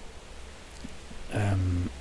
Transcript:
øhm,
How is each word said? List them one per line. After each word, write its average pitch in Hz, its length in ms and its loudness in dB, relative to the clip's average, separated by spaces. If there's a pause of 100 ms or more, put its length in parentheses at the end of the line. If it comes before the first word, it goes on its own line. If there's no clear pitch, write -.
(1400)
øhm, 92 540 6 (120)